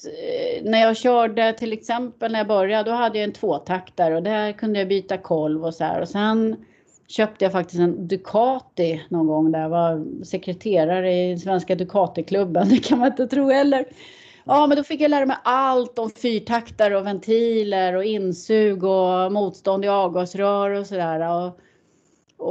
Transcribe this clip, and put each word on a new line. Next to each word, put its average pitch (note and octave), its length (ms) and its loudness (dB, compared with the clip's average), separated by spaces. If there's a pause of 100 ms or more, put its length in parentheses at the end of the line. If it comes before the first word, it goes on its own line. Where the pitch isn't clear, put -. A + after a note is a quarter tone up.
eh, E3 580 -6
när A3 180 4
jag A3 160 4
körde, A3+ 560 2
till A3 200 -6
exempel A3+ 580 -6
när A3 80 -2
jag G#3 80 -2
började, G#3 440 0
då A#3 40 -2
hade A3+ 240 0
jag G#3+ 40 -2
en G3+ 100 -4
tvåtaktare F3 840 -2
och E3+ 80 -2
där G#3+ 280 -2
kunde G#3 280 -2
jag F#3+ 80 0
byta F#3+ 300 -2
kolv D#3 480 -2
och E3 80 -4
så E3 100 -4
här. E3 180 -2
Och E3+ 80 -6
sen A3 560 0 (420)
köpte G#3+ 380 -2
jag F#3 60 2
faktiskt F3 280 -4
en F3 280 0
Ducati F#3+ 1040 -2
någon E3 180 0
gång D#3 240 2
där D#3+ 100 0
jag D#3+ 80 -4
var E3 560 -2
sekreterare F#3 880 0
i F3+ 240 0
Svenska F3+ 380 -2
Ducatiklubben. F3+ 920 0
<laughs> - 0 -
Det B3 80 6
kan B3+ 220 2
man B3 80 4
inte C4 200 -2
tro C4+ 220 0
heller. C4+ 360 2 (580)
Ja, D4 240 4
men C#4+ 100 4
då D4 60 -2
fick D4 180 -4
jag D4+ 100 4
lära C#4 140 2
mig C4 180 -2
allt B3+ 560 0
om A3+ 100 -2
fyrtaktare A3 880 -2
och G3 80 -2
ventiler G#3 920 0
och F#3+ 80 0
insug G3+ 800 0
och F#3 480 2
motstånd G3 540 -2
i - 20 0
avgasrör G3 840 0
och G3+ 160 -4
sådär. E3+ 580 -2
Och, F3+ 140 -12 (920)